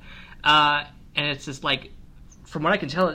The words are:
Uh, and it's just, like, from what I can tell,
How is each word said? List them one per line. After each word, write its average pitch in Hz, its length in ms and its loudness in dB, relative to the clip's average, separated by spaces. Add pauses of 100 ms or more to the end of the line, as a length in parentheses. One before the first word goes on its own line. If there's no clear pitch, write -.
(440)
Uh, 147 400 4 (320)
and 147 120 0
it's 139 180 -6
just, 139 180 -8
like, 135 260 -2 (540)
from 156 200 -6
what 185 100 4
I - 20 2
can 143 140 -4
tell, 180 240 2